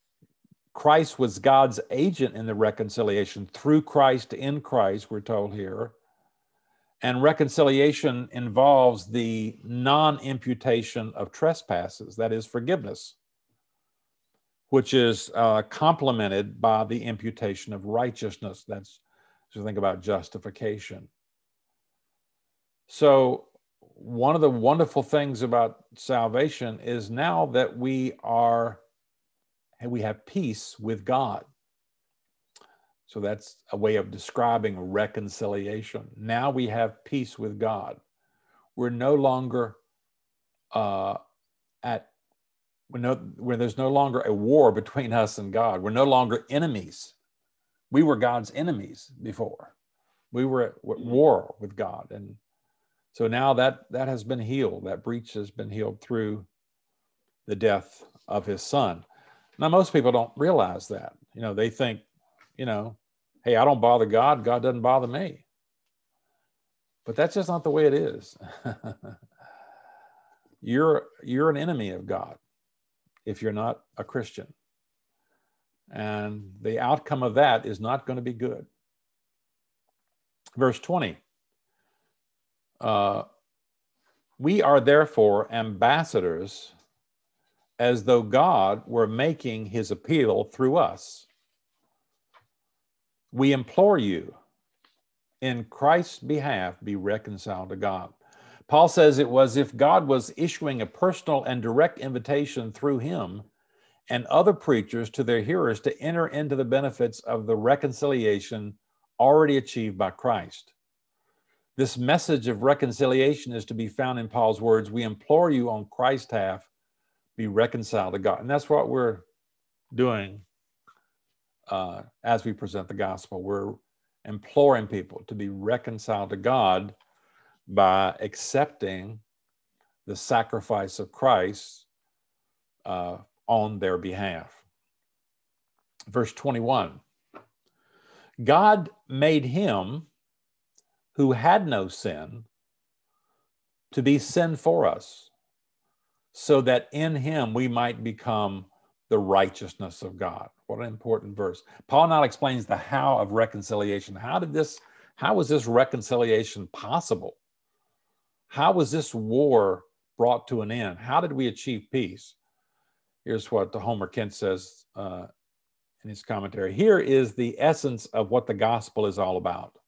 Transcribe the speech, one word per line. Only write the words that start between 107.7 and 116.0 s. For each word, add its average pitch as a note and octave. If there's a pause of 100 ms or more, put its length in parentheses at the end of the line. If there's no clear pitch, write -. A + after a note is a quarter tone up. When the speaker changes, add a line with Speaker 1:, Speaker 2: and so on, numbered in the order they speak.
Speaker 1:
already C#3+
achieved A2
by F#2+
Christ. F#2 (1040)
This C3
message C3
of G#2+
reconciliation C3+
is A2
to C3
be A2+
found B2+
in A2+
Paul's A2
words, A2
"We A#2+
implore D3+
you B2
on G#2+
Christ's B2+